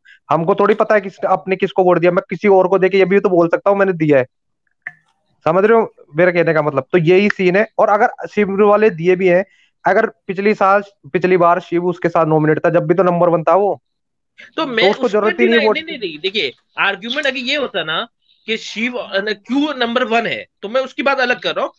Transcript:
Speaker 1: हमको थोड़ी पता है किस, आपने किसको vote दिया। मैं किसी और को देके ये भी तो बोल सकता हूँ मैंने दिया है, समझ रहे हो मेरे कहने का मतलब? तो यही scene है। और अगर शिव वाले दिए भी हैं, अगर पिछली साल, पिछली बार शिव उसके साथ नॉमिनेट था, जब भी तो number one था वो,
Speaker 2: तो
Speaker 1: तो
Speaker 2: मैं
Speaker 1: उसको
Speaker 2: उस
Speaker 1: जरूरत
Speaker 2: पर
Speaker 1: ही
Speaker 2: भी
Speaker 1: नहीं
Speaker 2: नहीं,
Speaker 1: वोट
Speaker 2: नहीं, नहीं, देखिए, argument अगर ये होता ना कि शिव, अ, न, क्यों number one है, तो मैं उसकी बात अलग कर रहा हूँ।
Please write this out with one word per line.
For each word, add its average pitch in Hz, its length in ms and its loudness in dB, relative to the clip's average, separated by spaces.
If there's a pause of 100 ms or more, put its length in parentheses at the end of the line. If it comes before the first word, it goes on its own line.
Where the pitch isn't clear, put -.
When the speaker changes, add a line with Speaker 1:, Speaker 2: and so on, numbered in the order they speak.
(300)
Speaker 1:
हमको 165 260 0
थोड़ी 202 180 2
पता 214 220 0
है 208 60 2
किस, 190 260 -10
आपने 190 280 -2
किसको 185 280 -2
vote 180 160 4
दिया। 175 120 4
मैं 185 180 -2
किसी 180 180 -2
और 190 200 6
को 190 120 2
देके 185 180 2
ये 190 80 4
भी 196 140 2
तो 202 100 0
बोल 170 180 4
सकता 170 220 0
हूँ 202 80 2
मैंने 190 160 2
दिया 156 240 2
है, 127 80 2 (1200)
समझ 180 200 0
रहे 226 120 4
हो 226 160 -2 (220)
मेरे 180 160 2
कहने 165 220 0
का 156 80 2
मतलब? 139 300 -2
तो 180 60 2
यही 185 320 4
scene 180 260 0
है। 214 120 0 (100)
और 208 120 2
अगर 208 200 2 (180)
शिव 196 380 0
वाले 208 240 4
दिए 175 260 0
भी 185 120 0
हैं, 180 180 2 (400)
अगर 196 200 2
पिछली 202 480 -4
साल, 196 300 2 (300)
पिछली 180 240 0
बार 175 220 4
शिव 175 260 -4
उसके 170 240 -2
साथ 165 160 0
नॉमिनेट 156 400 2
था, 175 40 2
जब 156 180 -2
भी 170 60 0
तो 185 100 2
number 175 260 2
one 165 140 0
था 165 120 2
वो, 190 260 -2 (760)
Speaker 2:
तो 320 100 -4
Speaker 1:
तो 269 60 -8
Speaker 2:
मैं 220 200 2
Speaker 1:
उसको - 120 -4
Speaker 2:
उस 233 80 -2
Speaker 1:
जरूरत 208 240 0
Speaker 2:
पर 240 60 -4
Speaker 1:
ही 240 40 4
Speaker 2:
भी 226 40 2
Speaker 1:
नहीं 233 80 2
Speaker 2:
नहीं, 220 100 2
Speaker 1:
वोट 214 100 0
Speaker 2:
नहीं, 320 220 -10
नहीं, 165 200 -10
देखिए, 180 340 -4 (260)
argument 208 480 -4
अगर 262 100 -4
ये 262 180 -6
होता 233 280 -6
ना 170 240 -6 (380)
कि 220 120 -6
शिव, 240 360 -8
अ, 190 240 -8
न, 208 160 -4
क्यों 277 440 -4
number 240 260 -2
one 226 240 -2
है, 113 180 -8 (160)
तो 202 80 -10
मैं 254 120 -2
उसकी 262 220 -10
बात 269 160 0
अलग 240 200 -2
कर 180 100 -6
रहा 180 160 -4
हूँ। 339 140 -10